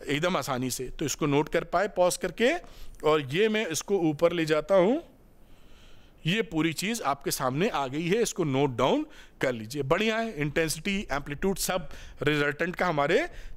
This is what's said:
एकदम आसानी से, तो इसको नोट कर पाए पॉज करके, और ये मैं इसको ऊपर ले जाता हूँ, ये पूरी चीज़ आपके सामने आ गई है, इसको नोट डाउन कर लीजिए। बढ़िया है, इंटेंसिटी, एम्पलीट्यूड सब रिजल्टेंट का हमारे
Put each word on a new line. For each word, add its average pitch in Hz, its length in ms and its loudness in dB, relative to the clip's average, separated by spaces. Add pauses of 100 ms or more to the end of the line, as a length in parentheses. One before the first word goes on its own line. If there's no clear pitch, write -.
एकदम 156 300 0
आसानी 131 340 -2
से, 127 200 -6
तो - 140 -6
इसको 151 220 -2
नोट 147 220 2
कर 160 180 0
पाए 190 300 0
पॉज 180 200 4
करके, 226 360 2 (520)
और 151 160 6 (100)
ये 196 180 2
मैं 214 200 0
इसको 175 320 -2
ऊपर 165 320 2
ले 170 140 0
जाता 156 300 2
हूँ, 220 260 4 (1200)
ये 202 160 2
पूरी 160 300 0
चीज़ 214 300 -4
आपके 139 280 -2
सामने 147 380 0
आ 147 180 -2
गई 151 220 -4
है, 208 140 2
इसको 190 220 -2
नोट 135 320 2
डाउन 185 300 2 (340)
कर 135 120 2
लीजिए। 117 320 -6
बढ़िया 202 320 2
है, 226 180 -4
इंटेंसिटी, 156 640 -2 (160)
एम्पलीट्यूड 143 460 -2
सब 180 300 -2 (340)
रिजल्टेंट 147 540 0
का 185 100 0
हमारे 175 420 2 (280)